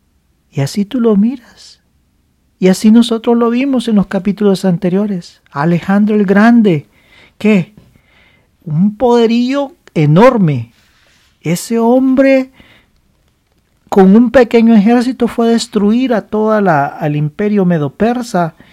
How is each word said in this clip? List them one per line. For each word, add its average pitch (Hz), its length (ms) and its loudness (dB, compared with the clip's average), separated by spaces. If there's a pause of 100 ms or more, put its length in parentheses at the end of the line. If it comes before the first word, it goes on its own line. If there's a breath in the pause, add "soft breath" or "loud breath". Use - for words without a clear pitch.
(500)
Y 143 100 -8
así 190 240 -6
tú 240 160 -6
lo 226 160 0
miras. - 640 -6 (800)
Y 185 100 0
así 214 220 2
nosotros 233 480 2
lo 233 100 0
vimos 247 400 -2
en 220 60 -2
los 196 140 0
capítulos 196 580 -2
anteriores. 185 760 -4 (100)
Alejandro 190 640 -2
el 208 120 0
Grande, 208 600 2 (520 soft breath)
¿qué? 208 360 -2 (920 soft breath)
Un 190 320 -2
poderío 247 760 -2 (200)
enorme. 160 800 2 (680 soft breath)
Ese 175 380 -6
hombre 262 760 0 (1400 soft breath)
con 190 260 4
un 233 160 4
pequeño 233 440 2
ejército 233 540 0
fue 233 180 -4
a 233 60 0
destruir 226 600 -2
a 202 140 -4
toda 214 340 -2
la, 156 260 0
al 147 300 -6
imperio 196 480 -2
medo-persa 175 880 -4 (180 soft breath)